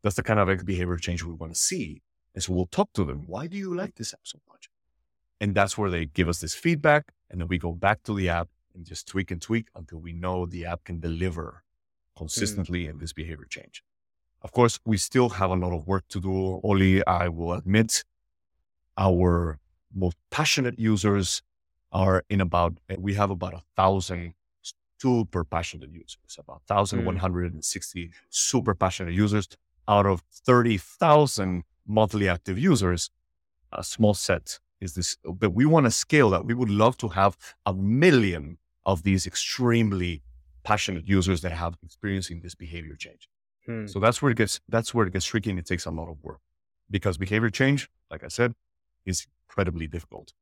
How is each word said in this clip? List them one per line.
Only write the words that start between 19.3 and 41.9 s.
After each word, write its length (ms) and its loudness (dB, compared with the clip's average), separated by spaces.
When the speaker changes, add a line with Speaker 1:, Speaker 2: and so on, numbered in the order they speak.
Speaker 1:
most 240 -2
passionate 480 0
users 640 2
are 380 2
in 120 0
about, 380 0
we 160 -4
have 160 2
about 240 -6
a 80 -16
thousand 600 0
super 440 0
passionate 480 -6
users, 460 -20
about 280 -20
thousand 380 2
one 120 -2
hundred 360 -2
and 120 -12
sixty 420 -8
Speaker 2:
Hmm. 60 -18
Speaker 1:
super 440 0
passionate 400 -2
users 340 0
out 200 6
of 240 2
thirty 460 4
thousand 880 2
monthly 420 2
active 300 -2
users. 520 2
A 100 -8
small 320 2
set 440 -4
is 140 -10
this, 300 -4
but 260 -2
we 160 2
wanna 240 6
scale 400 4
that. 140 0
We 100 -2
would 160 -2
love 280 4
to 100 -6
have 280 2
a 60 -2
million 840 2
of 180 0
these 240 2
extremely 960 0
passionate 460 0
users 320 4
that 120 -6
have 300 -6
experiencing 600 -8